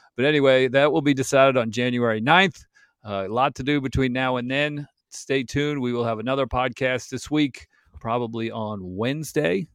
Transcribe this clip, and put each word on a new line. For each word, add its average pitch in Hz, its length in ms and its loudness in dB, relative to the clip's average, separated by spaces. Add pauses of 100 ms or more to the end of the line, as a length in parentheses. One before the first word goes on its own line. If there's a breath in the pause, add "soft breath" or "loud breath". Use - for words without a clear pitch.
(160 loud breath)
But 123 100 0
anyway, 135 440 6
that 139 220 4
will 156 120 2
be 143 100 4
decided 135 420 4
on 117 140 0
January 120 500 0
ninth. 160 460 2 (400 soft breath)
Uh, 98 220 -4
a 98 40 -8
lot 127 240 0
to 131 80 -10
do 147 160 0
between 131 320 -2
now 127 260 -2
and 123 120 -6
then. 147 380 -4 (240)
Stay 135 320 -4
tuned. 143 360 -2
We 123 140 -2
will 120 100 -2
have 113 140 -2
another 131 300 -2
podcast 127 640 -2
this - 200 -10
week, 147 380 -2 (320)
probably 113 500 -4
on 107 320 -6
Wednesday 147 920 -2